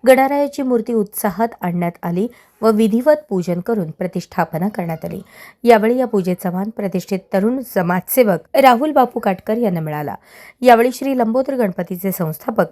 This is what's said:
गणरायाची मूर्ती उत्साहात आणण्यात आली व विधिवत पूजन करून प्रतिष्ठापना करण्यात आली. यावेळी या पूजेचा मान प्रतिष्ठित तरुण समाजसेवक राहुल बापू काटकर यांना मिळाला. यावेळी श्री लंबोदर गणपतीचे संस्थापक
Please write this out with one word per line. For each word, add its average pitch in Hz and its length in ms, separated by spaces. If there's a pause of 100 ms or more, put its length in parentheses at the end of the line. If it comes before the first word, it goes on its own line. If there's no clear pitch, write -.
गणरायाची 285 540
मूर्ती 240 320
उत्साहात 214 540 (140)
आणण्यात 175 300 (120)
आली 175 240 (340)
व 220 100
विधिवत 226 440 (140)
पूजन 175 300
करून 180 320
प्रतिष्ठापना 175 760
करण्यात 170 380
आली. 175 160 (420)
यावेळी 233 340
या 254 100
पूजेचा 185 440
मान 190 180
प्रतिष्ठित 190 500 (140)
तरुण 220 260 (140)
समाजसेवक 185 840
राहुल 269 340
बापू 254 280
काटकर 214 380
यांना 196 220
मिळाला. 151 360 (460)
यावेळी 247 320
श्री 269 240
लंबोदर 254 380
गणपतीचे 185 560
संस्थापक 175 600